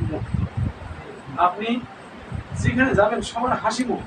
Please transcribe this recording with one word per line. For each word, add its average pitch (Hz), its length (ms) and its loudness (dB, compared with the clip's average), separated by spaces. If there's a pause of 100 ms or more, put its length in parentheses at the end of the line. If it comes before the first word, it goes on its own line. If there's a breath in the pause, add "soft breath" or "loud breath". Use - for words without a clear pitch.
(120)
মুক্ত। - 320 -2 (960)
আপনি 214 400 2 (800)
যেখানে 240 340 4
যাবেন 226 280 6
সবার 240 360 0
হাসি 240 260 0
মুখ। 196 220 0